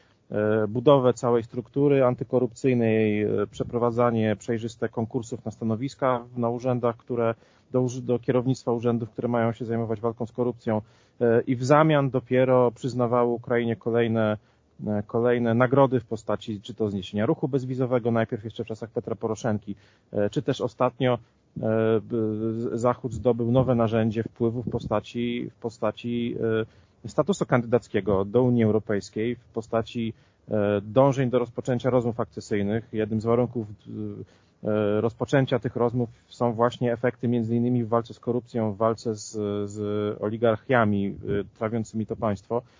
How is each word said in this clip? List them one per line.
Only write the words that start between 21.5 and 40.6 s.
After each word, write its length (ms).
b-, 520
z-, 260
Zachód 340
zdobył 380
nowe 240
narzędzie 480
wpływu 400
w 60
postaci, 800
w 100
postaci, 760
e, 40
statusu 360
kandydackiego 800
do 180
Unii 200
Europejskiej, 720
w 180
postaci, 600
e, 300
dążeń 480
do 100
rozpoczęcia 500
rozmów 300
akcesyjnych. 720
Jednym 280
z 40
warunków, 420
e, 380
rozpoczęcia 580
tych 160
rozmów 340
są 260
właśnie 400
efekty 340
między 280
innymi 280
w 40
walce 260
z 60
korupcją, 540
w 40
walce 380
z, 160
z 80
oligarchiami, 840